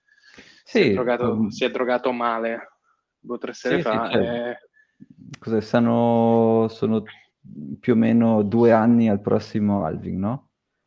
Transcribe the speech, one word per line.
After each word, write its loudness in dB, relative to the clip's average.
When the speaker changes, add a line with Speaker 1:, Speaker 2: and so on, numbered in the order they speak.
Speaker 1:
si 0
è 2
Speaker 2:
Sì, 2
Speaker 1:
drogato, -2
Speaker 2:
ehm, -2
Speaker 1:
si -8
è -2
drogato -2
male -6
due -12
o -10
tre -10
sere -2
Speaker 2:
sì, -2
sì, -2
Speaker 1:
fa, -6
Speaker 2:
cioè, 0
Speaker 1:
e -6
Speaker 2:
cos'è, -4
sono, 2
sono -4
più 0
o 2
meno 4
due 4
anni 4
al 0
prossimo -2
halving, -8
no? -6